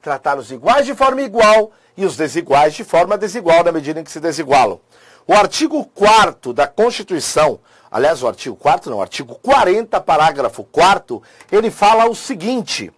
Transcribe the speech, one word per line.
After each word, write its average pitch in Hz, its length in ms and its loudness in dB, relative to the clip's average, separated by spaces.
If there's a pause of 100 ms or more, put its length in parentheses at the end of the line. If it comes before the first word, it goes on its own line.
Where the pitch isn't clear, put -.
Tratar 143 360 -4
os 120 140 -14
iguais 226 340 0
de 277 80 -8
forma 269 280 0
igual 214 500 4 (240)
e 190 80 -6
os 143 140 -4
desiguais 151 560 0
de 226 100 -14
forma 185 340 0
desigual, 175 460 0
na 170 80 2
medida 156 300 -6
em - 20 -16
que - 80 -20
se 160 80 -14
desigualam. 139 640 0 (440)
O - 80 0
artigo 269 520 0
quarto 202 680 2
da 139 160 0
Constituição, 160 960 -2 (280)
aliás, 135 320 -2
o 127 60 -2
artigo 113 300 -8
quarto 160 320 -2
não, 113 80 -6
o 98 40 -4
artigo 120 340 -10
quarenta, 226 680 0
parágrafo 147 640 0
quarto, 165 580 0 (260)
ele 208 220 0
fala 220 340 2
o 233 80 0
seguinte. 190 840 -8